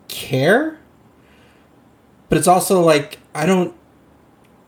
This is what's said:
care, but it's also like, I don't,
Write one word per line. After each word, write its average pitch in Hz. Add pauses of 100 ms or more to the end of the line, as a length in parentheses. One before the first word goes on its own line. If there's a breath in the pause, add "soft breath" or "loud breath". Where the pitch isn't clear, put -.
care, 196 (1500 soft breath)
but 160
it's 151
also 180
like, 156 (160)
I 151
don't, 180 (920)